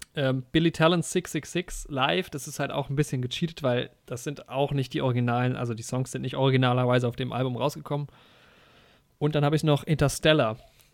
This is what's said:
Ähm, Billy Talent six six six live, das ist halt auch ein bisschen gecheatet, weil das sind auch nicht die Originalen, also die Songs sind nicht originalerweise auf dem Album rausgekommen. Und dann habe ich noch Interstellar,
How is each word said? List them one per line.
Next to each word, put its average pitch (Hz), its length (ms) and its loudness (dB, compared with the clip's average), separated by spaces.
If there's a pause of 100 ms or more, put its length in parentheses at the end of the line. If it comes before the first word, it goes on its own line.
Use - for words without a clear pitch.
(160)
Ähm, 135 360 0
Billy 165 200 4
Talent 165 340 4
six - 260 -4
six 151 200 -6
six - 380 -6
live, 151 400 -2
das 139 180 -10
ist 147 120 -10
halt 143 120 -4
auch 143 180 -4
ein 139 60 -4
bisschen 139 260 0
gecheatet, 127 420 -6
weil 123 260 0 (160)
das 123 180 -10
sind 147 260 -10
auch 131 240 -2
nicht 139 200 -2
die 151 80 -2
Originalen, 123 540 2
also 120 180 -4
die 113 100 -8
Songs 127 280 -4
sind 127 100 -8
nicht 131 140 -6
originalerweise 127 720 4
auf 120 80 -2
dem 127 180 -6
Album 123 240 -2
rausgekommen. 147 500 -4 (1120)
Und 151 160 0
dann 147 100 4
habe 147 120 4
ich 147 80 2
noch 147 200 4
Interstellar, 143 760 4 (360)